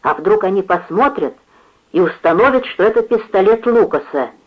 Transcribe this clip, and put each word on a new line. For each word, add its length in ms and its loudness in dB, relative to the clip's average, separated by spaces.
А 140 -2
вдруг 300 0
они 180 0
посмотрят 720 -2
и 80 0
установят, 680 0
что 180 -2
это 180 2
пистолет 640 0
Лукаса? 640 0